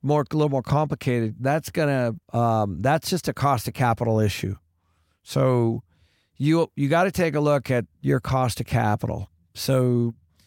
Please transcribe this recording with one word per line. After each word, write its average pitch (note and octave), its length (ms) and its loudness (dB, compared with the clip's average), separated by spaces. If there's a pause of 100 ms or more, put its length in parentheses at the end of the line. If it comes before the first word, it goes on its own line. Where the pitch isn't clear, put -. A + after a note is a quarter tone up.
more, D3 200 0
a C#3 140 -4
little D3+ 140 2
more C3+ 140 -2
complicated. C3 760 -2
That's C#3 300 -2
gonna, C3+ 460 0 (160)
um, A2 500 0
that's C#3+ 280 0
just - 180 -2
a D#3 60 -4
cost C3+ 340 0
of B2 60 -8
capital A2+ 460 0
issue. G2 360 0 (680)
So B2 600 0 (540)
you, D#3 380 2
you C#3 140 0
gotta E3+ 220 2
take E3 240 0
a D3+ 40 0
look D3 300 0
at B2 160 0 (160)
your C#3 180 0
cost C3 400 -2
of A#2+ 60 -6
capital. G#2+ 640 -2 (240)
So, B2 600 0 (340)